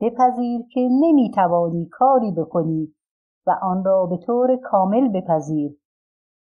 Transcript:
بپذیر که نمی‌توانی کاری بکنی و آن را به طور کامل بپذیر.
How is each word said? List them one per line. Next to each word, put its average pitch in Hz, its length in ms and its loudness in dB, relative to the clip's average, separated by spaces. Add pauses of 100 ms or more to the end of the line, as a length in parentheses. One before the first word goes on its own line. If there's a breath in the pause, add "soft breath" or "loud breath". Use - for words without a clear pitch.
بپذیر 240 600 -2 (120)
که 254 180 0
نمی‌توانی 180 1000 2
کاری 254 400 2
بکنی 160 640 -4 (540)
و 180 140 2
آن 190 220 -2
را 190 220 2
به 175 120 -4
طور 247 460 0
کامل 208 440 0
بپذیر. 156 680 -4 (640)